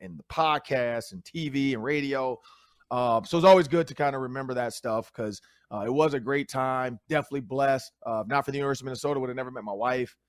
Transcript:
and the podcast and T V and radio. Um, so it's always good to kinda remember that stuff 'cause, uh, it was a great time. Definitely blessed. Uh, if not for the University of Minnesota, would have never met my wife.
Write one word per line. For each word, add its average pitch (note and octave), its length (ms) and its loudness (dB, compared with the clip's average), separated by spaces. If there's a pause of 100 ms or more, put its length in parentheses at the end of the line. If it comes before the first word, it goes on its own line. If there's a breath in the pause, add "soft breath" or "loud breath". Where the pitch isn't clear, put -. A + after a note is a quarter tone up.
and F2 180 -14
the C#2 40 -20
podcast C3 880 -2
and F2+ 100 -14
T D#3+ 260 -6
V C3+ 240 0
and A2 100 -4
radio. C3+ 560 -2 (520 soft breath)
Um, A#2+ 340 2
so E3+ 120 0
it's E3 80 6
always F#3 220 10
good E3 200 2
to C#3 80 -14
kinda C#3 240 0
remember C3 360 -6
that A#2+ 180 -2
stuff A2+ 400 -4
'cause, G#2+ 280 -6 (300 soft breath)
uh, G#2 140 -6
it A#2+ 80 -2
was D3 200 4
a C#3 60 0
great C3+ 300 -2
time. C3 580 -2
Definitely C#3+ 340 -2
blessed. C3+ 500 0 (140)
Uh, A2+ 160 -2
if G2+ 60 -6
not C#3 160 2
for - 80 -6
the C#3 60 -4
University C#3 260 -2
of - 20 -8
Minnesota, C3+ 340 -4
would B2+ 100 -4
have B2 80 -8
never B2+ 140 -6
met B2+ 120 -12
my G#2 100 -6
wife. A#2+ 440 -2 (120)